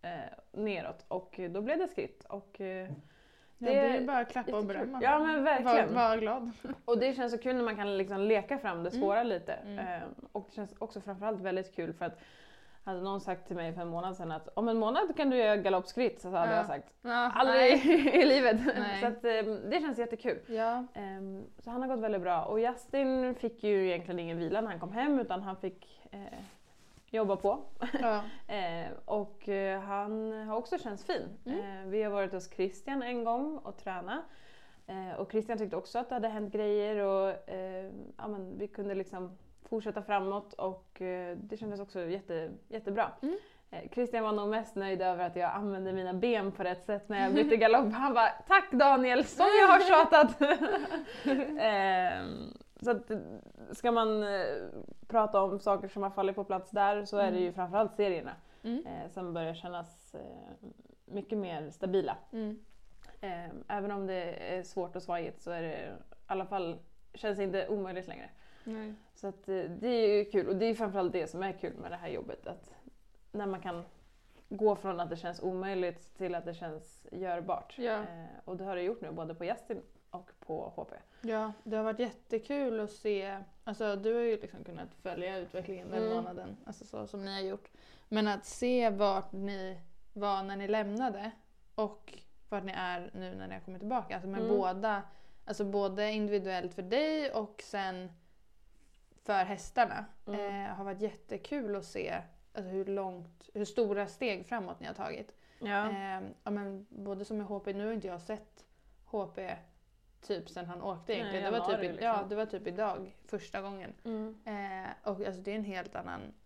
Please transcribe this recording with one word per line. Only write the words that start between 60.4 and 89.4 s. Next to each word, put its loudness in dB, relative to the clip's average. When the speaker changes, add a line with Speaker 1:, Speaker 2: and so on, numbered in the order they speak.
Speaker 1:
mycket -4
mer -6
stabila. 0
Speaker 2:
Mm. -6
Speaker 1:
Ehm, -8
även -2
om -4
det -2
är -4
svårt -4
och -6
svajigt -4
så -8
är -4
det -4
i -8
alla -2
fall, -4
känns -2
det 0
inte 0
omöjligt -4
längre. -12
Speaker 2:
Nej. -8
Speaker 1:
Så -10
att, -8
eh, 0
det -4
är 6
ju 4
kul. 2
Och 2
det 2
är 4
framförallt 0
det 0
som -6
är -2
kul -6
med -10
det -8
här -10
jobbet. -8
Att -12
när -4
man -4
kan -8
gå 4
från -4
att -2
det -4
känns -8
omöjligt -2
till -2
att -4
det -6
känns -12
görbart. -4
Speaker 2:
Ja. 0
Speaker 1:
Eh, -6
och -8
det -8
har -2
det -2
gjort -2
nu, -10
både -8
på -8
Justin -6
och -14
på -6
H -8
P. -16
Speaker 2:
Ja, -2
det -4
har 0
varit -2
jättekul -2
att -4
se. -4
Alltså, -2
du 0
har 2
ju 2
liksom -14
kunnat -12
följa -6
utvecklingen -8
den 0
Speaker 1:
Mm. 0
Speaker 2:
månaden, -6
alltså, -14
så -10
som -10
ni -6
har -6
gjort. -6
Men 2
att -2
se 2
vart 2
ni -6